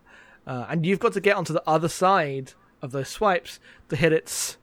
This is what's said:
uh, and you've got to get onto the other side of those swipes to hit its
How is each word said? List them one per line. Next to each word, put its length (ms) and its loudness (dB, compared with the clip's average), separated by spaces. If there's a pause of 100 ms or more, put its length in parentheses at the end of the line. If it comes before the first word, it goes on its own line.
(460)
uh, 240 -10
and 160 0
you've 140 2
got 140 0
to 80 -4
get 140 4
onto 180 -4
the 120 -2
other 240 2
side 640 0 (300)
of 80 -10
those 180 -4
swipes 500 -2 (300)
to 60 -4
hit 180 4
its 500 -4